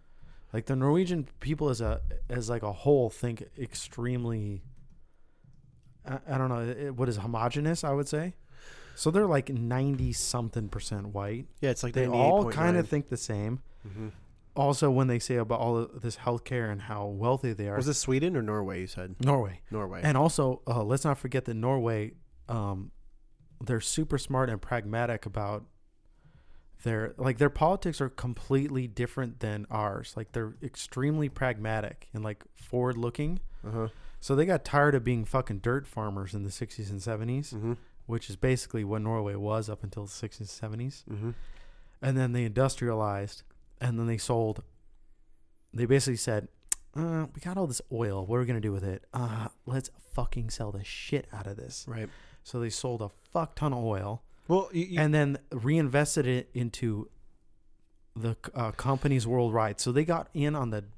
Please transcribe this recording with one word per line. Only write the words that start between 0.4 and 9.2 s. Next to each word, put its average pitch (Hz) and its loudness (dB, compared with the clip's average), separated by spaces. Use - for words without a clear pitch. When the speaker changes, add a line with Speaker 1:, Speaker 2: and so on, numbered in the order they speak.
Speaker 1:
like, 110 -4
the 135 2
Norwegian 160 4
people 147 0
as 117 0
a, 110 0
as, 120 -2
like, 117 -2
a 104 -2
whole 131 6
think 120 -4
extremely, 117 -4
I, 135 -4
I 135 0
don't 131 2
know, 120 0
it, 127 -4
what 123 2
is 110 0
homogenous, 120 0
I 143 2
would 143 0
say. 160 -2
So - 2
they're, 202 6